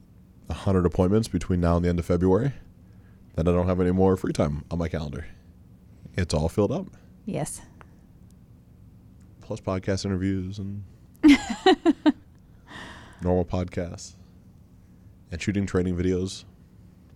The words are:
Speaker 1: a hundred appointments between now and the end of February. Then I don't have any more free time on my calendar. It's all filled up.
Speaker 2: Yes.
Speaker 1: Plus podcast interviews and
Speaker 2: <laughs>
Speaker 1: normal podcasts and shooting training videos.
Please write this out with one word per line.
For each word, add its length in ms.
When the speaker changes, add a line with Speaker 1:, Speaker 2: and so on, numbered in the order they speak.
Speaker 1:
a 40
hundred 340
appointments 400
between 340
now 140
and 100
the 40
end 100
of 60
February. 480
Then 120
I 40
don't 160
have 120
any 120
more 260
free 160
time 380
on 80
my 80
calendar. 400
It's 180
all 160
filled 220
up. 160
Speaker 2:
Yes. 360
Speaker 1:
Plus 180
podcast 460
interviews 540
and 240
Speaker 2:
<laughs> 100
Speaker 1:
normal 240
podcasts 680
and 100
shooting 240
training 300
videos. 480